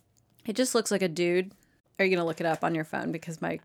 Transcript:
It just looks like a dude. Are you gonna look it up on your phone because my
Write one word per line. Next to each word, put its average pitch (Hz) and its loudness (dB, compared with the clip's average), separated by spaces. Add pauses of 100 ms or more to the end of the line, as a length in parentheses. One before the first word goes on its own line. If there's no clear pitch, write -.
(480)
It 208 -4
just 254 0
looks 226 2
like 190 2
a 190 2
dude. 175 0 (480)
Are 196 4
you 185 4
gonna 175 2
look 165 -2
it 170 -2
up 160 0
on 170 2
your 160 -2
phone - -4
because 160 -8
my 165 -4